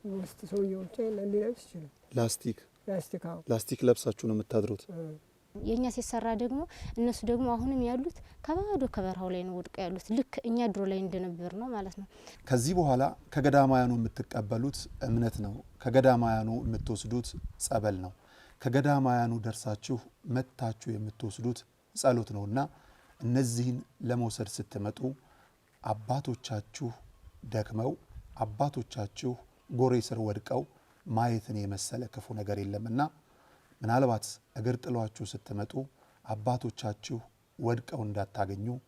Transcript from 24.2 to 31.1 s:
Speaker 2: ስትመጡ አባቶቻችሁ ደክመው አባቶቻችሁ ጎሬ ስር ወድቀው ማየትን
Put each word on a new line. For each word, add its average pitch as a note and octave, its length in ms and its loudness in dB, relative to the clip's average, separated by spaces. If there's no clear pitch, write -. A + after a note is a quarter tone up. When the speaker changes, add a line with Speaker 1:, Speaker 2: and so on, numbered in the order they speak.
Speaker 2:
ስትመጡ G#2 480 -6
አባቶቻችሁ A2+ 1040 -4
ደክመው A2 460 -2
አባቶቻችሁ A2+ 960 -2
ጎሬ B2+ 300 4
ስር A2+ 180 -4
ወድቀው A2 440 -2
ማየትን A2+ 500 0